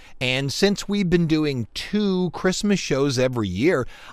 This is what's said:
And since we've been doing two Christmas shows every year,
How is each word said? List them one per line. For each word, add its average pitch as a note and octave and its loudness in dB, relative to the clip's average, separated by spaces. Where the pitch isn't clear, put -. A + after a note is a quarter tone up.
And B2+ -2
since G3 0
we've G3+ 0
been F3 4
doing D3 0
two F#3+ 0
Christmas F#3 0
shows C#3 0
every B2+ 0
year, B2 2